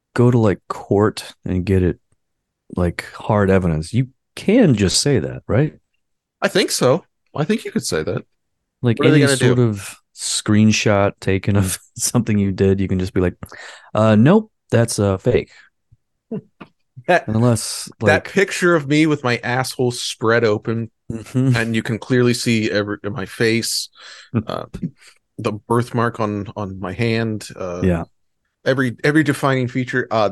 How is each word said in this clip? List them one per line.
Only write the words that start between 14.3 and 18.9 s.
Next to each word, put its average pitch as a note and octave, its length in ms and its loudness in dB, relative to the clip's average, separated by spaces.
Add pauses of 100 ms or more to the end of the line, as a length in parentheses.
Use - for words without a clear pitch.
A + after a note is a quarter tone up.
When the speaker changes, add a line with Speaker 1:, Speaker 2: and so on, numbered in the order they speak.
Speaker 1:
that's, A#2 300 0
uh, G2 180 2
fake." G#2 320 0 (1600)
Speaker 2:
That, F3+ 180 2
Speaker 1:
Unless, A2+ 720 0
Speaker 2:
that A2+ 80 -2
Speaker 1:
like D#3 260 2
Speaker 2:
picture F3+ 440 2
of D3 100 -2
me D3+ 200 2